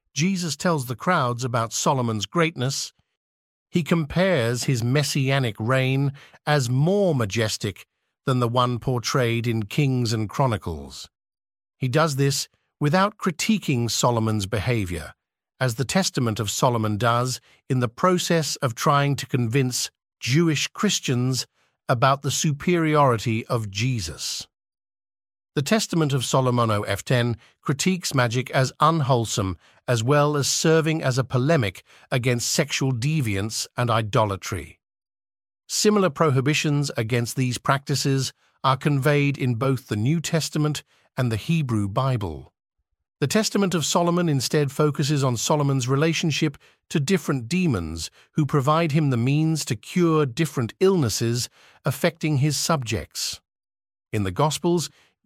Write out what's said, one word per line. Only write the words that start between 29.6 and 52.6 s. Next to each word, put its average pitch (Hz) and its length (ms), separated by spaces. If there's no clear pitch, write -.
as 117 160
well 147 340
as 135 100
serving 160 560
as 131 140
a 131 80
polemic 127 580
against 123 420
sexual 139 420
deviance 113 840
and 123 160
idolatry. 107 880
Similar 208 420
prohibitions 143 840
against 120 400
these 127 220
practices 139 760
are 135 140
conveyed 143 600
in 123 180
both 135 320
the 110 100
New 143 240
Testament 151 640
and 123 140
the 110 40
Hebrew 117 540
Bible. 104 640
The 143 80
Testament 202 480
of 156 100
Solomon 175 440
instead 143 420
focuses 147 520
on 127 140
Solomon's 139 500
relationship 151 720
to 165 100
different 139 480
demons 95 600
who 156 140
provide 151 480
him 151 160
the 127 80
means 147 480
to - 100
cure 160 500
different 127 540
illnesses 123 680
affecting 151 520
his 143 200
subjects. 113 800